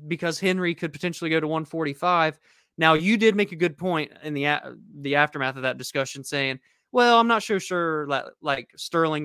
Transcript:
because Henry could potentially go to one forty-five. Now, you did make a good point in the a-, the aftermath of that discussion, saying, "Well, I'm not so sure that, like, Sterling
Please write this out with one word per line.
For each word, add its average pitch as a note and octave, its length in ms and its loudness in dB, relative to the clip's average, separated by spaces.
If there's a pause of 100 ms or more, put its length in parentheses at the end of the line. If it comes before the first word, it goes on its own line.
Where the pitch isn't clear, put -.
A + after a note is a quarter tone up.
because E3 320 -4
Henry F#3 340 0
could D#3+ 180 -6
potentially E3+ 380 -6
go D#3+ 80 4
to D#3 80 0
one D#3 180 -2
forty-five. D#3+ 760 0 (380)
Now, D#3+ 180 6
you F#3 220 2
did G#3+ 200 4
make G3+ 160 0
a E3+ 40 -14
good D#3+ 220 0
point E3 320 -2 (140)
in D3+ 100 -6
the C#3+ 120 -2
a-, C#3 280 -2 (260)
the C#3 140 -4
aftermath C#3+ 420 0
of C3 60 -10
that B2+ 160 -2
discussion, C3+ 460 -6
saying, C3+ 340 -4 (320)
"Well, A#3+ 300 6
I'm A#3 80 4
not A3+ 160 2
so G3 160 -2
sure D#3+ 480 -2
that, C#3 180 -2 (140)
like, C3+ 360 -4
Sterling D#3 480 -2